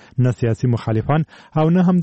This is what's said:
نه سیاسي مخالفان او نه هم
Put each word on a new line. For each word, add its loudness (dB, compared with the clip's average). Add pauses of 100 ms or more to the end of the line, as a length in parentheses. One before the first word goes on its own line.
(240)
نه 2 (100)
سیاسي -2
مخالفان -2 (300)
او 2
نه 2
هم 2